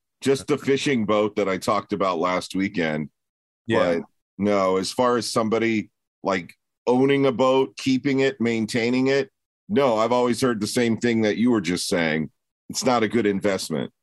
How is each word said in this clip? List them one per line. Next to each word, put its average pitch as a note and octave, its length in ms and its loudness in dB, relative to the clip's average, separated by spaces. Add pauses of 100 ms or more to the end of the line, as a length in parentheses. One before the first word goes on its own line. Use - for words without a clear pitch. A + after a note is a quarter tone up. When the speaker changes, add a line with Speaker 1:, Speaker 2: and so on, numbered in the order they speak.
(220)
Speaker 1:
Just C3+ 240 0
the D3 100 0
fishing C3+ 480 0
boat G#2 300 0
that G2+ 140 0
I F#2 100 -2
talked G#2 340 -2
about F#2 280 0
last F2+ 340 -2
weekend. E2 560 -2 (560)
Speaker 2:
Yeah. G2+ 300 2
Speaker 1:
But E2 60 -4 (360)
no, G2 380 0
as F#2+ 160 -4
far B2 240 2
as A2 120 -4
somebody, A2 640 -2 (320)
like, F#2 320 -4 (320)
owning C#3 400 2
a C3 60 2
boat, C3 440 0
keeping C3 440 0
it, C3+ 200 0
maintaining A#2 680 0
it, C#3 240 0 (360)
no, A#2 280 2
I've A2+ 160 2
always B2 280 0
heard A#2+ 200 0
the G#2 80 -4
same A#2 280 0
thing A2+ 260 0
that G#2 160 2
you A#2+ 120 2
were A2+ 100 4
just F2 280 -4
saying. D#2 420 0 (380)
It's - 160 -8
not B2 180 4
a G#2+ 60 0
good G#2+ 180 0
investment. F#2+ 640 -2 (100)